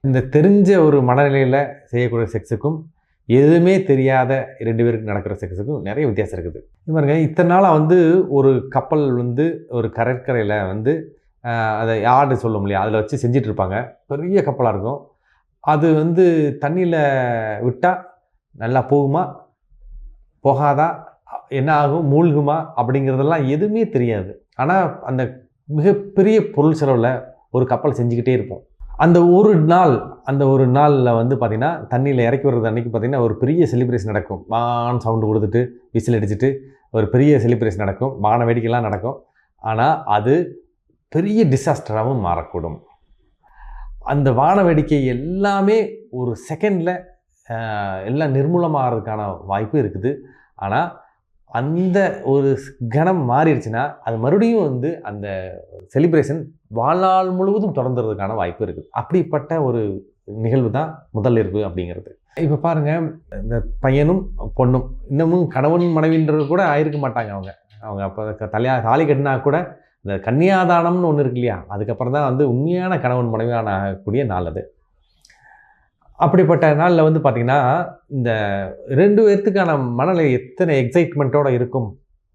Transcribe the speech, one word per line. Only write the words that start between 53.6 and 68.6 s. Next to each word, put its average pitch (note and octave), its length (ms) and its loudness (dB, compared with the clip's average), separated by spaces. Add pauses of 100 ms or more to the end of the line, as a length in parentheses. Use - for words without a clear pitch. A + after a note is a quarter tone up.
அது A2+ 120 -4
மறுபடியும் G3+ 460 2
வந்து C#3 400 -4
அந்த F#2+ 560 -10 (360)
செலிப்ரேஷன் D#3+ 500 0 (220)
வாழ்நாள் F#3 640 0
முழுவதும் G3 440 -2
தொடர்ந்துறதுக்கான A2+ 600 -4
வாய்ப்பு F#2 320 -4
இருக்குது. E2+ 240 -10
அப்படிப்பட்ட D#3+ 720 -4
ஒரு A2 500 -4 (120)
நிகழ்வு A2+ 460 -2
தான் D#3 440 -6
முதலிரவு G#2 480 0
அப்படிங்கிறது. F2 460 -8 (320)
இப்ப D3+ 160 0
பாருங்க, D#3 460 -2 (400)
இந்த A2+ 200 -4 (180)
பையனும் D3+ 500 0 (260)
பொண்ணும் B2+ 320 2 (200)
இன்னமும் E3 400 0
கணவன் D#3 320 0
மனைவின்றது D#3+ 640 0
கூட F3+ 180 0
ஆயிருக்க D3 320 0
மாட்டாங்க. A#2+ 320 -4
அவங்க, F#2+ 300 -12 (220)
அவங்க G2+ 220 -10
அப்ப G#2+ 300 -8
க-, A2 120 -10
தலியா-, A#2+ 380 -2